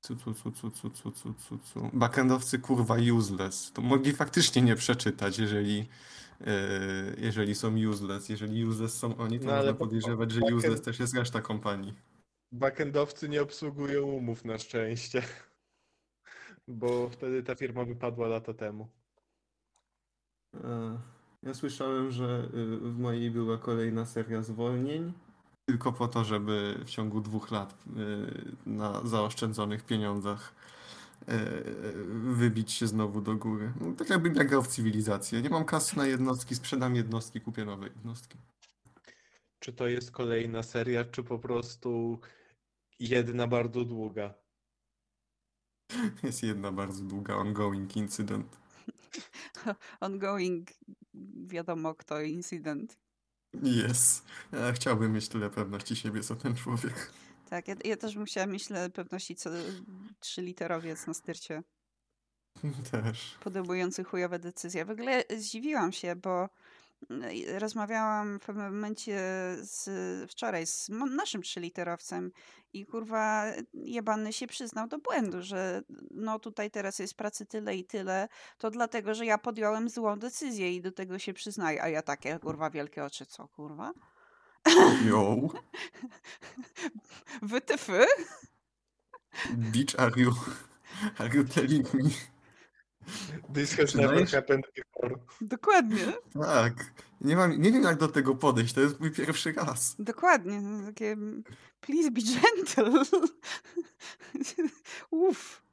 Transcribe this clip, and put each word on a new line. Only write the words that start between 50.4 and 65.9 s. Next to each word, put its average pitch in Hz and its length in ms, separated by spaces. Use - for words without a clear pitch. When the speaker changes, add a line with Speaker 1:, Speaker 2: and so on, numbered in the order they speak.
Speaker 3:
wiadomo 165 480
kto, 151 260
incydent. 156 760
Speaker 1:
Yes. 120 600
Ja 117 200
chciałbym 113 420
mieć 107 160
tyle 104 200
pewności 101 460
siebie, 110 260
co 113 140
ten 120 200
człowiek. - 560
Speaker 3:
Tak, 175 180
ja, 196 80
ja 214 120
też 214 180
bym 208 100
chciała 202 220
mieć 196 200
tyle 180 220
pewności, 185 460
co - 140
trzyliterowiec 170 880
na 160 60
styrcie. 165 500
Speaker 1:
<laughs> 131 280
Też. 113 520
Speaker 3:
Podejmujący 185 600
chujowe 180 360
decyzje. 175 460
W 196 40
ogóle 240 340
zdziwiłam 220 540